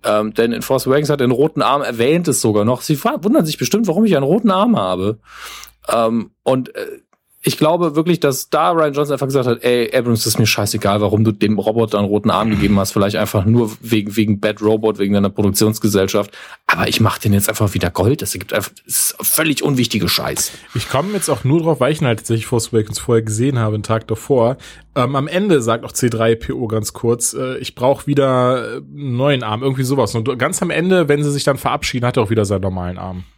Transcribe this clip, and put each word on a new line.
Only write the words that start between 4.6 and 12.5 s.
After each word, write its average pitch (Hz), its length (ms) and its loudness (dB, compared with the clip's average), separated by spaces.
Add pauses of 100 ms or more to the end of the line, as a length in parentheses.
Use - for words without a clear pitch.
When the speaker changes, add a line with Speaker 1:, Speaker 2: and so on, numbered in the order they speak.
Speaker 1:
habe. 95 400 -2 (760)
Ähm, 113 400 0 (120)
und, 131 320 -2
äh, 98 100 -8 (640)
ich - 120 -2
glaube 160 360 2
wirklich, 165 240 0
dass 139 300 -2
da 160 220 2
Rian 156 220 2
Johnson 143 200 0
einfach 135 140 -2
gesagt 135 180 0
hat, 117 180 0
„Ey, 123 320 2
Abrams, 117 280 2
das 113 100 -2
ist - 60 0
mir 110 80 4
scheißegal, 104 540 0
warum 104 220 2
du 110 80 4
dem 104 280 0
Roboter 110 400 0
einen 101 80 0
roten 104 240 0
Arm 104 180 0
gegeben 101 300 2